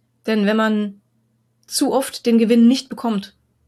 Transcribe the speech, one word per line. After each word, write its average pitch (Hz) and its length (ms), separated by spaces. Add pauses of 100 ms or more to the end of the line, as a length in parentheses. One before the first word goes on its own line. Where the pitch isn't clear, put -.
(260)
Denn 220 180
wenn 208 120
man 214 440 (680)
zu - 240
oft - 340
den 233 120
Gewinn 233 280
nicht 262 220
bekommt, 220 480 (320)